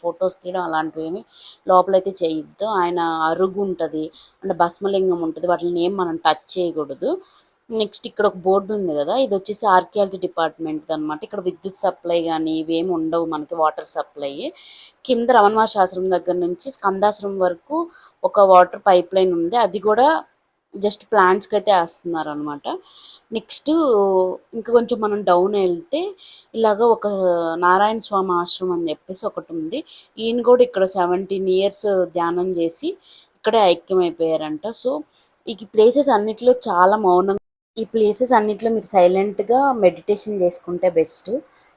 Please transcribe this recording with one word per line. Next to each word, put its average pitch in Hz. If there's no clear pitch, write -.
ఫొటోస్ 175
తీయడం 180
అలాంటివి 160
ఏమి 185
లోపలైతే 185
చేయొద్దు. 160
ఆయన 175
అరుగు 185
ఉంటది, 160
అంటే 185
భస్మలింగం 190
ఉంటది, 160
వాటిని 170
ఏం 196
మనం 165
టచ్ 156
చేయకూడదు. 160
నెక్స్ట్ 220
ఇక్కడ 208
ఒక 196
బోర్డు 196
ఉంది 185
కదా, 156
ఇది 262
వచ్చేసి 202
ఆర్కియాలజీ 190
డిపార్ట్‌మెంట్ 160
అన్నమాట. 156
ఇక్కడ 202
విద్యుత్ 185
సప్లై 175
కానీ 160
ఇవేమి 165
ఉండవు 165
మనకి, 151
వాటర్ 151
సప్లై. 143
కింద 233
రమణ 208
మహర్షి 220
ఆశ్రమం 185
దగ్గర 175
నుంచి 175
స్కందాశ్రమం 196
వరకు 180
ఒక 185
వాటర్ 180
పైప్ 180
లైన్ 185
ఉంది, 175
అది 202
కూడా 233
just 202
ప్లాంట్స్‌కి 196
అయితే 208
వేస్తున్నారు 165
అనమాట. 147
నెక్స్ట్ -
ఇంకా 226
కొంచెం 233
మనం 208
డౌన్ 185
వెళ్తే 180
ఇలాగ 214
ఒక 220
నారాయణ 202
స్వామి 190
ఆశ్రమం 180
అని 170
చెప్పేసి -
ఒకటి 170
ఉంది. 165
ఈయన 226
కూడా 247
ఇక్కడ 196
సెవెంటీన్ 185
ఇయర్స్ 196
ధ్యానం 175
చేసి 165
ఇక్కడే 220
ఐక్యమైపోయారంట. 165
So 247
ఈ 226
ప్లేసెస్ 247
అన్నిట్లో 220
చాలా 190
మౌనంగా, 185
ఈ 220
ప్లేసెస్ 226
అన్నిట్లో 214
మీరు 214
సైలెంట్గా 196
మెడిటేషన్ 202
చేసుకుంటే 175
బెస్ట్. 165